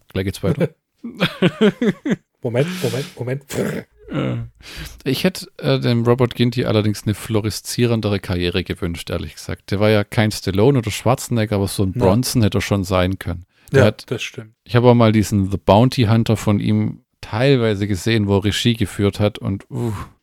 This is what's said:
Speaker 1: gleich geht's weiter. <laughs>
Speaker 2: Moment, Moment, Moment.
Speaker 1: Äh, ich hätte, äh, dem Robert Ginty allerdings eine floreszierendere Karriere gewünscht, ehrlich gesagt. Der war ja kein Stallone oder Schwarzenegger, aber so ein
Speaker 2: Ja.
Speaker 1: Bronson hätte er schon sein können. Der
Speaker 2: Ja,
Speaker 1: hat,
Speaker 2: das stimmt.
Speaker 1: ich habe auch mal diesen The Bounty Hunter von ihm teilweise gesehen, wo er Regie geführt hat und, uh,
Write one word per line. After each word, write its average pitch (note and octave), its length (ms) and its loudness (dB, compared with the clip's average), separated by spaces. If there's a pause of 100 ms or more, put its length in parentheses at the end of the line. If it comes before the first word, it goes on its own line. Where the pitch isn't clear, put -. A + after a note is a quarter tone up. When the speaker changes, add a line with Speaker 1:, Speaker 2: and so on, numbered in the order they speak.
Speaker 1:
gleich F#2+ 160 -4
geht's F#2+ 180 -6
weiter. C#3 280 0 (320)
<laughs> - 760 0 (640)
Speaker 2:
Moment, B2+ 260 -2 (140)
Moment, C3+ 360 -6
Moment. B2+ 260 -8 (680)
Speaker 1:
Äh, C3 260 -4 (680)
ich C3+ 200 -4
hätte, - 240 -4 (100)
äh, C3+ 220 0
dem A#2+ 240 0
Robert A#2+ 300 2
Ginty B2 300 0
allerdings G#2+ 400 0
eine G#2+ 100 0
floreszierendere G#2+ 1040 -2
Karriere F2+ 440 -2
gewünscht, E2+ 460 -6
ehrlich D#2+ 240 -6
gesagt. - 360 -10
Der G2 100 -2
war G#2+ 100 4
ja G#2 140 2
kein A2 260 0
Stallone G#2 480 2
oder G#2+ 120 -4
Schwarzenegger, A2 680 -2
aber G2 120 0
so - 140 -2
ein F#2+ 120 0
Speaker 2:
Ja. B2 100 -4
Speaker 1:
Bronson A2 380 2
hätte G2+ 160 2
er F#2 40 -2
schon G2 220 0
sein F#2 340 0
können. F2 260 -8 (280)
Der C#3 80 6
Speaker 2:
Ja, A#2+ 60 8
Speaker 1:
hat, - 240 -2
Speaker 2:
das A#2 120 -6
stimmt. - 320 -16 (100)
Speaker 1:
ich - 120 -2
habe A#2+ 120 6
auch A#2+ 60 8
mal A2+ 180 6
diesen G2+ 380 2
The F#2+ 80 -2
Bounty A#2+ 460 4
Hunter A2+ 320 2
von G#2 240 0
ihm G#2+ 400 -2 (200)
teilweise A2+ 640 0
gesehen, G#2 420 0
wo G2+ 100 4
er F2+ 60 -2
Regie A2+ 300 2
geführt G2+ 460 -2
hat G#2 180 0
und, G2+ 320 -6
uh, A#2+ 220 -4 (300)